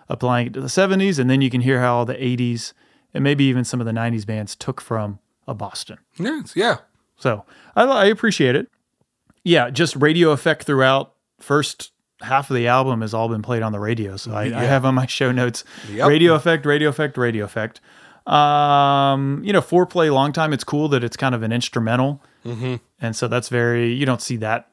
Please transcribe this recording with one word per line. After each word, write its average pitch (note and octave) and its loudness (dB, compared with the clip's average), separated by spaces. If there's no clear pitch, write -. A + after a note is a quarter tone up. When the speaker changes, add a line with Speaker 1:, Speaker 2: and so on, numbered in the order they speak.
Speaker 1:
applying B2 0
it - -10
to C3+ -8
the C3+ -8
seventies, F#3+ 2
and B2+ 2
then C3 4
you C3+ 2
can B2+ 0
hear B2+ 2
how B2 2
the B2 -8
eighties, A#2+ -4
and C3+ -2
maybe C#3+ 2
even B2+ 0
some B2+ -6
of A2+ -4
the A2+ -4
nineties A2+ -2
bands G#2+ -8
took - -10
from G#2 -6
a B2 -8
Boston. - -12
Speaker 2:
Yes, B3+ -6
yeah. G3 0
Speaker 1:
So A2 -4
I, - 4
I B3 4
appreciate G3 2
it. B3 -2
Yeah, D3 2
just C#3 -2
radio D#3 4
effect D3+ 0
throughout. C3+ 2
First - -2
half C3+ -2
of C3+ -4
the A#2+ 0
album B2+ 2
has G#2+ -6
all A2+ -2
been A2 -4
played A#2 -4
on A2 -4
the G#2 -6
radio. G#2 -4
So A2 -12
I, G#2+ -4
I - -2
Speaker 2:
Yeah. A#2 -4
Speaker 1:
have C3 2
on C3 2
my B2+ 2
show B2+ -2
notes, B2 -2
Speaker 2:
Yep. A2+ 2
Speaker 1:
radio D#3+ 6
effect, D#3 0
radio D3 2
effect, C#3+ -4
radio A2+ 0
effect. A2 -8
Um, C#3+ 2
you G3+ -4
know, F#3 4
foreplay, F3 2
long C3+ 2
time. D#3 -2
It's C#3 -4
cool D3+ -2
that C3 2
it's A2+ -6
kind C3 -2
of A2+ -4
an A2+ -2
instrumental. B2 -2
Speaker 2:
Mm-hmm. A#2+ -8
Speaker 1:
And A2+ -6
so A#2+ -4
that's A#2+ -4
very, A#2+ 0
you C3+ -2
don't B2 -2
see B2 -6
that A2 -6